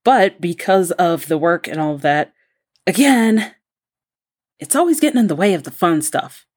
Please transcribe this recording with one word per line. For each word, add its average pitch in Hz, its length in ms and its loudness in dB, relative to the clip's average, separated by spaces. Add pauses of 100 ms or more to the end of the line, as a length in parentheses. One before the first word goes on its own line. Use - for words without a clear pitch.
but 190 360 2
because 175 520 0
of 170 360 -2
the 156 100 -2
work 170 300 -2
and 156 120 -8
all 151 140 -4
of 139 80 -12
that, 147 300 -2 (540)
again, 226 680 2 (1040)
it's - 180 -6
always 330 240 0
getting 269 200 2
in 220 60 4
the 156 100 -2
way 196 160 2
of 156 120 -4
the 147 60 -16
fun 165 300 0
stuff. - 460 -8 (100)